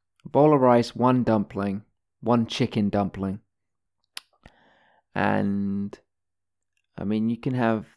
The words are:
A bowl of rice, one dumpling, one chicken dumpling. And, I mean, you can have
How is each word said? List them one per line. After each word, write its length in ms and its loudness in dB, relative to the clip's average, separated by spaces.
A 40 -18
bowl 240 6
of 80 4
rice, 340 4
one 280 2
dumpling, 600 -2
one 240 2
chicken 440 -2
dumpling. 500 -4
And, 800 -2
I 60 -10
mean, 260 -2
you 80 -4
can 160 -6
have 320 0